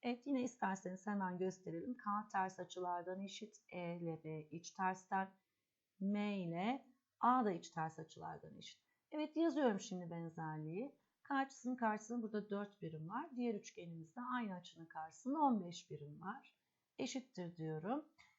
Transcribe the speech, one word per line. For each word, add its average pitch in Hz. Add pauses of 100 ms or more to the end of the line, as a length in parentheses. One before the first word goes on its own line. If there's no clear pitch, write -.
Evet, 240
yine 262
isterseniz 190
hemen 190
gösterelim. 185
K 214
ters 190
açılardan 180
eşit. 202
E 175
ile 165
B 156
iç 165
tersten. 190 (680)
M 208
ile 185 (340)
A 247
da 208
iç 165
ters 160
açılardan -
eşit. - (300)
Evet, 302
yazıyorum 269
şimdi 180
benzerliği. 165 (280)
K 277
açısının 269
karşısında 226
burada 214
dört 202
birim 160
var. 277
Diğer 240
üçgenimizde 170
aynı 247
açının 175
karşısında 165
on 254
beş 175
birim 147
var. - (440)
Eşittir 185
diyorum. 160 (340)